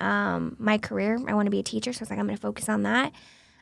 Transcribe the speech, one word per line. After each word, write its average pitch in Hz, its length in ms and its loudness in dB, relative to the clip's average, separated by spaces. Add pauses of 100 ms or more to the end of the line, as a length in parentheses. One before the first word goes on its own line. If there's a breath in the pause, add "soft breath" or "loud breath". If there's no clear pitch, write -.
um, 202 580 0
my 214 180 4
career. 214 400 0 (100)
I 214 60 0
wanna 202 180 4
be 196 80 2
a - 40 0
teacher." 226 300 -4
So - 60 -10
I 226 40 -10
was 214 60 -8
like, 202 100 -4
"I'm 208 60 0
gonna 208 120 -2 (120)
focus - 180 -6
on 214 160 2
that." 240 300 2 (480 loud breath)